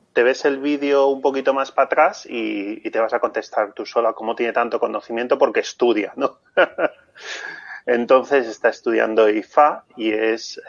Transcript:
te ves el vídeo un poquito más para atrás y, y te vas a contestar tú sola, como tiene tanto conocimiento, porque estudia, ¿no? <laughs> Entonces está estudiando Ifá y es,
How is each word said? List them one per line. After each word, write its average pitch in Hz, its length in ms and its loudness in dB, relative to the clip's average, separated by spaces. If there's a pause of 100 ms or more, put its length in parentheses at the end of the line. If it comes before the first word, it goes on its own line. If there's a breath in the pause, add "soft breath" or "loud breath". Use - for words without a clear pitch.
(140)
te 123 100 4
ves 131 220 2
el 139 140 2
vídeo 139 480 2
un 135 140 0
poquito 135 320 0
más 135 200 -2
para 135 140 2
atrás - 380 0
y, 107 640 -6
y - 20 -6
te 110 120 -2
vas 110 120 -2
a 120 60 0
contestar 110 540 -4
tú 107 120 -10
sola, 117 280 0
como 113 200 -6
tiene 113 200 -4
tanto 117 260 -2
conocimiento, 117 580 -2
porque 127 220 2
estudia, 107 560 0
¿no? - 240 -6 (160)
<laughs> - 1300 -6
Entonces 123 640 2
está 113 220 0
estudiando 110 580 2
Ifá 147 560 2 (140)
y 110 160 -2
es, 113 560 -2